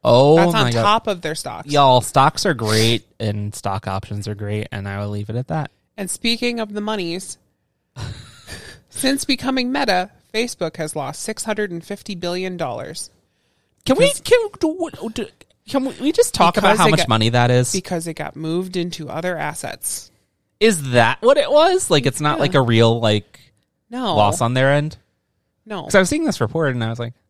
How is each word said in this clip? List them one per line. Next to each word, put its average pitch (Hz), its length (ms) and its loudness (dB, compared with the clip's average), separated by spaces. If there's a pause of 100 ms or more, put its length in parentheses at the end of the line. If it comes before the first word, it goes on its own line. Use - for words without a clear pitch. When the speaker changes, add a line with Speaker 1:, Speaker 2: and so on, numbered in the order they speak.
Speaker 1:
Oh, 131 320 6
Speaker 2:
That's 170 180 4
on - 120 2
Speaker 1:
my 120 60 0
God. 117 120 0
Speaker 2:
top 214 240 2
of 185 160 -6
their 160 100 -6
stocks. 123 380 -12
Speaker 1:
Y'all, 135 300 6
stocks - 440 2
are 180 80 2
great 110 520 2 (140)
and 104 360 -4
stock 98 320 -6
options 101 400 -6
are 107 80 -6
great, 104 360 -6
and 101 160 -8
I 98 120 -6
will 104 100 -6
leave 104 220 -8
it 110 40 -6
at 127 120 -6
that. 160 240 -6 (260)
Speaker 2:
And 190 140 -8
speaking 233 480 -2
of 208 140 -8
the 208 80 -6
monies, 190 580 -6 (560)
<laughs> - 80 -10 (880)
since 269 360 -2
becoming 254 460 -2
Meta, 208 400 0 (220)
Facebook 214 440 -4
has 170 180 -8
lost 143 260 -8
six - 220 -8
hundred 208 280 -6
and 170 140 -10
fifty 202 300 -10
billion 180 420 -6
dollars. 160 520 -8 (760)
Speaker 1:
Can 269 120 4
we, 480 100 6
Speaker 2:
Because 571 140 0
Speaker 1:
can, 466 280 4 (100)
do, 330 140 0
what, 330 400 -8
do, 226 140 -6 (420)
can 269 160 0
we, 269 140 -6
we 269 120 -2
just - 220 2
talk 175 240 4
about 190 160 4
Speaker 2:
because 170 60 0
Speaker 1:
how 170 80 6
Speaker 2:
it 180 40 6
Speaker 1:
much 156 100 4
Speaker 2:
got - 80 -2
Speaker 1:
money 110 200 4
that 120 220 4
is? 123 200 2
Speaker 2:
Because 170 360 -4
it 160 80 -8
got 151 200 -10
moved 170 420 -6
into 170 320 -6
other 170 280 -6
assets. - 720 -8 (500)
Speaker 1:
Is 165 320 2
that 120 300 4
what 269 160 6
it 262 140 0
was? 349 380 4
Like, 147 160 2
it's - 160 -2
not, 147 160 0
Speaker 2:
Yeah. - 40 -2
Speaker 1:
like, 143 140 0
a 139 60 6
real, 117 400 4
like, 107 380 -2 (500)
Speaker 2:
No. 233 260 -4
Speaker 1:
loss 104 240 4
on 120 140 0
their 131 180 2
end? 147 240 0 (680)
Speaker 2:
No. 202 180 -10
Speaker 1:
'Cause - 120 -2
I 196 40 8
was 185 80 4
seeing 302 160 -2
this 247 160 -2
report, 135 340 -2
and 123 100 -2
I 113 60 -2
was 117 100 -8
like, 117 140 -8 (160)